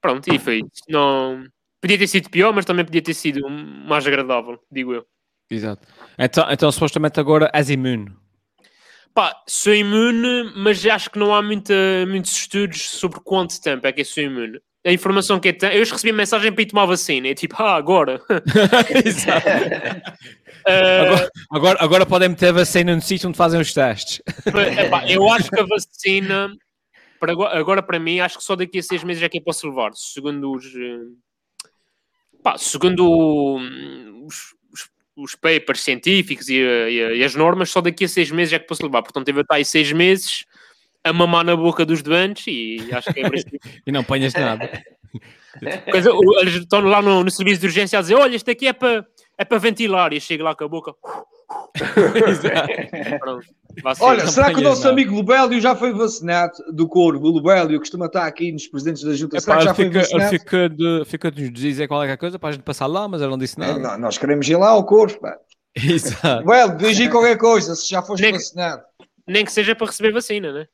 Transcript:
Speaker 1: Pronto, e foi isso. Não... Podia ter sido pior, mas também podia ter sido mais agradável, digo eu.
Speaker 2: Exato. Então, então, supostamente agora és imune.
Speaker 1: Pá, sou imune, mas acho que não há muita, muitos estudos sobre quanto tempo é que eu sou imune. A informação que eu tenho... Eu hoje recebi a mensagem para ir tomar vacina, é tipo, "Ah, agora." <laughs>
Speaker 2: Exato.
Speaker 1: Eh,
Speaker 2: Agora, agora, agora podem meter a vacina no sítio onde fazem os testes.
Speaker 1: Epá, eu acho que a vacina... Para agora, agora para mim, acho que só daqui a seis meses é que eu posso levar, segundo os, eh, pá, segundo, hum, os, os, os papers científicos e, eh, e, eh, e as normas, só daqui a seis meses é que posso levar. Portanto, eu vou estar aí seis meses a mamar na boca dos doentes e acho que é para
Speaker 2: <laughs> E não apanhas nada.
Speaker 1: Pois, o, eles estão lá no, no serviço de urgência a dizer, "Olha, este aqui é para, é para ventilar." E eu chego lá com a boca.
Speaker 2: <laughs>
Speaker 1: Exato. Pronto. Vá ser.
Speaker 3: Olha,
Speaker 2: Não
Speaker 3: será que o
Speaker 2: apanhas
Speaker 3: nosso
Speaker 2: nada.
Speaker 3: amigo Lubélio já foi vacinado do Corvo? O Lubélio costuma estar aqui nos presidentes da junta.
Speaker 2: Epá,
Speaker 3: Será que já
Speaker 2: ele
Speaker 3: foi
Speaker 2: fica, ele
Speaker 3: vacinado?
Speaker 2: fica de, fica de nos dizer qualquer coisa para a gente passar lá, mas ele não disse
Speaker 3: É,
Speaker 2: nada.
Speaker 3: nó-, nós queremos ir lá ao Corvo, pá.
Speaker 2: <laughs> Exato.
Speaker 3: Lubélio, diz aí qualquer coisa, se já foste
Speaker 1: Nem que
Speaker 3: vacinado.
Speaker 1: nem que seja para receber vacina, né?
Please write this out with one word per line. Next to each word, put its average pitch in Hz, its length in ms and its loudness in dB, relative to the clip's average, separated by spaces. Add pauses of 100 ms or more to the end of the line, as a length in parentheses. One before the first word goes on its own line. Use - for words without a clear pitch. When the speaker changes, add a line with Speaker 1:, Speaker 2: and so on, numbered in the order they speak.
Speaker 1:
Pronto, 143 320 -4
e 143 60 -2
foi 113 200 -4
isso. - 300 -14
Não... 135 560 -2 (360)
Podia 185 180 0
ter 196 80 0
sido - 220 -2
pior, 202 240 2
mas 196 140 -2
também 175 180 0
podia 160 160 0
ter 165 140 -6
sido 139 340 -4
mais 147 580 -6
agradável, 127 520 -2 (120)
digo 131 220 -8
eu. 117 140 -10 (440)
Speaker 2:
Exato. 107 360 -8 (320)
Então, 127 320 2
então, 143 200 2
supostamente 151 480 -2
agora 151 360 4
és 147 160 0
imune. 123 420 -4 (1000)
Speaker 1:
Pá, 185 200 2 (120)
sou - 280 0
imune, 233 840 0
mas 196 280 0
acho 214 260 2
que - 80 -8
não 208 160 2
há 208 60 4
muita, 208 320 -4 (360)
muitos 190 240 -4
estudos 196 580 -4
sobre - 300 -6
quanto 185 400 -4
tempo 139 260 -4
é 135 60 0
que 147 100 -6
eu - 20 -2
sou - 180 -6
imune. 123 380 -8 (240)
A 175 80 2
informação 190 480 0
que 185 80 0
eu 170 80 0
tenho... 196 160 -2
Eu 208 80 4
hoje 226 120 0
recebi - 180 -2
a 220 40 -2
mensagem 208 380 0
para 220 100 -2
ir 208 40 0
tomar 208 180 2
vacina, 160 440 -2
é 135 60 -2
tipo, 160 280 -8
"Ah, 202 140 2
agora." 147 520 2
<laughs> 214 800 2
Speaker 2:
Exato. 165 420 0 (1160)
Speaker 1:
Eh, 185 340 4
Speaker 2:
Agora, 180 300 4 (220)
agora, 175 320 4
agora 180 220 4
podem 185 240 2
meter 175 180 2
a 180 40 6
vacina 175 420 2
no 160 60 0
sítio 185 280 -4
onde 170 100 -6
fazem 170 220 2
os 156 120 -2
testes. 120 480 -2 (580)
Speaker 1:
Epá, 175 300 0
eu 190 220 4
acho 226 200 2
que 220 100 0
a 202 60 2
vacina... 196 840 -4 (680)
Para 170 120 -2
agora, 180 260 -2
agora 185 240 0
para 170 160 -4
mim, 165 220 -2
acho 180 180 -2
que - 60 -14
só 190 120 -4
daqui 180 220 -6
a 175 40 -6
seis 170 220 -6
meses 170 180 -6
é 170 60 -2
que 170 100 -6
eu 151 40 -10
posso 160 260 -6
levar, 123 260 -4
segundo 143 580 -8
os, 131 120 -10 (100)
eh, 123 240 -12 (1400)
pá, - 160 -2
segundo, 180 480 0 (520)
hum, 127 680 -16
os, - 280 -18 (180)
os, - 160 -18 (280)
os 139 180 -14
papers 156 480 -2
científicos 147 640 -2
e, 131 100 0
eh, 120 320 2
e, 120 100 -2
eh, 113 160 -2
e 123 80 2
as 135 100 -2
normas, 170 360 2
só 185 120 0
daqui 175 220 -2
a 175 40 -4
seis 156 220 0
meses 165 240 0
é 160 40 0
que 160 80 -8
posso 165 180 -8
levar. 143 180 0
Portanto, 135 260 -8
eu 139 60 -2
vou 143 80 0
estar 151 140 0
aí 143 100 0
seis 151 260 0
meses 185 540 0 (560)
a 165 100 -2
mamar 170 320 4
na 175 100 2
boca 165 300 2
dos 156 180 0
doentes 180 440 -2
e 113 320 -8 (120)
acho 123 220 -6
que - 80 -6
é 208 80 -2
para - 80 -4
Speaker 2:
<laughs> - 500 -12
E 135 60 -4
não 139 80 0
apanhas 135 320 -2
nada. 117 500 -6 (1080)
Speaker 1:
Pois, 185 160 4
o, 180 340 6
eles 180 140 2
estão 175 260 0
lá 202 220 4
no, 196 200 4
no 185 80 2
serviço 190 300 0
de 185 60 -2
urgência 190 320 0
a 196 40 0
dizer, 175 120 2
"Olha, 262 200 6
este 233 160 -6
aqui 240 160 -2
é 254 60 2
para, 240 340 -2 (320)
é 196 60 -2
para 226 140 0
ventilar." 196 540 0
E 147 40 -4
eu 147 40 -4
chego 160 220 -6
lá 160 120 -2
com 156 100 -8
a 147 40 -8
boca. 156 240 -10 (840)
Speaker 2:
<laughs> 214 540 2
Speaker 1:
Exato. 143 920 -2
Pronto. 127 260 -10 (360)
Vá 131 120 -2
ser. 202 100 0
Speaker 3:
Olha, 233 200 6
Speaker 2:
Não 160 80 0
Speaker 3:
será 269 140 4
que 277 60 4
o - 20 -2
Speaker 2:
apanhas 269 160 4
Speaker 3:
nosso 254 120 2
Speaker 2:
nada. 254 100 6
Speaker 3:
amigo 254 220 2
Lubélio 240 460 2
já 240 160 2
foi 240 160 -2
vacinado 175 600 -2 (200)
do 160 160 0
Corvo? 160 380 2
O 160 40 4
Lubélio 160 480 2
costuma 175 280 -8
estar 175 200 -4
aqui 165 240 -6
nos 151 160 -12
presidentes 143 380 -8
da 151 100 -2
junta. 147 220 -4
Speaker 2:
Epá, 175 60 -2
Speaker 3:
Será 156 160 2
que 160 60 6
já 190 60 4
Speaker 2:
ele 185 60 0
Speaker 3:
foi 202 80 2
Speaker 2:
fica, 180 140 0
ele 185 100 4
Speaker 3:
vacinado? 196 220 0
Speaker 2:
fica 180 400 0
de, 160 340 -2
fica 165 260 -6
de 139 200 -8
nos 120 100 -12
dizer 143 260 -4
qualquer 143 300 -4
coisa 175 220 -8
para 160 100 -8
a 151 40 -6
gente 139 100 -10
passar 143 240 -6
lá, 190 200 -4
mas 180 140 -6
ele 139 100 -2
não 131 80 -4
disse 131 220 -8
Speaker 3:
É, 160 60 -6
Speaker 2:
nada. 170 120 -2
Speaker 3:
nó-, 120 200 -6
nós 117 200 -4
queremos 143 300 0
ir 160 80 4
lá 196 140 6
ao 208 140 6
Corvo, 208 360 4
pá. - 160 -10 (220)
Speaker 2:
<laughs> - 180 -18
Exato. 139 640 0
Speaker 3:
Lubélio, 196 380 6
diz 202 200 2
aí 240 120 2
qualquer 233 260 4
coisa, 220 400 2
se - 120 -8
já 190 140 -4
foste 196 200 -4
Speaker 1:
Nem 214 100 4
que 185 60 -4
Speaker 3:
vacinado. 165 440 -8 (460)
Speaker 1:
nem 202 160 0
que 202 80 -10
seja 214 240 0
para 220 100 -4
receber 208 260 -2
vacina, 208 400 -6
né? 151 220 -12